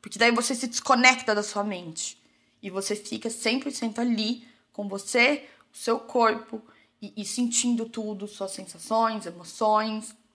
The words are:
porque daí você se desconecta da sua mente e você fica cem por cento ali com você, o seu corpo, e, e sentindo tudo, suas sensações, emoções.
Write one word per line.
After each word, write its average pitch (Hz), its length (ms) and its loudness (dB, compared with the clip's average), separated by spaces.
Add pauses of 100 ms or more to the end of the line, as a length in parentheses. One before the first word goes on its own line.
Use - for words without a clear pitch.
porque - 180 -14
daí 233 120 6
você 240 240 2
se 240 120 -4
desconecta 247 680 4
da 208 80 0
sua 202 220 -4
mente 175 580 -8 (400)
e 196 80 -10
você 196 240 -2
fica 226 360 -6
cem 233 300 0
por 277 120 -6
cento 226 280 -4
ali 233 460 0 (260)
com 208 160 -6
você, 247 600 2 (240)
o - 40 -14
seu 233 220 0
corpo, 226 640 0 (380)
e, 208 160 -14
e 208 80 -6
sentindo 233 640 0
tudo, 214 380 -8
suas 196 240 -8
sensações, 214 760 -2
emoções. 214 920 0 (180)